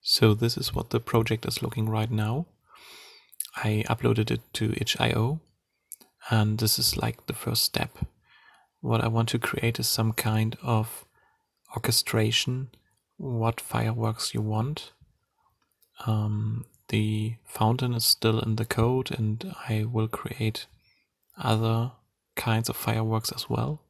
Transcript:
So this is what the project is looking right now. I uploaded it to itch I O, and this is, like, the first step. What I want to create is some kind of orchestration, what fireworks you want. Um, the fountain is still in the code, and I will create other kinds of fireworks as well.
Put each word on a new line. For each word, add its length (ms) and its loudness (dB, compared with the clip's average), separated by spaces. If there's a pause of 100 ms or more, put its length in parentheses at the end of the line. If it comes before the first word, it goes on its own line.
So 340 6
this 220 0
is 180 -4
what 160 -2
the 80 0
project 480 0
is 160 -4
looking 260 -2
right 220 0
now. 340 0 (1080)
I 320 0
uploaded 420 2
it 120 0 (120)
to 220 -2
itch 240 -2
I 140 2
O, 260 0 (880)
and 300 4
this 180 2
is, 200 0
like, 280 -4
the 80 -4
first 300 -2
step. 340 -2 (840)
What 200 2
I 60 2
want 220 2
to 100 -2
create 400 -2
is 80 -2
some 260 0
kind 480 0
of 440 -2 (680)
orchestration, 960 0 (480)
what 420 -2
fireworks 760 -2
you 80 -2
want. 500 -2 (1120)
Um, 600 0 (240)
the 560 0
fountain 480 0
is 120 -2
still 340 4
in 180 0
the 80 0
code, 440 2
and 460 -2 (120)
I 180 0
will 220 0
create 600 -4 (680)
other 580 2 (420)
kinds 340 0
of 60 -4
fireworks 560 0
as 180 -10
well. 400 -2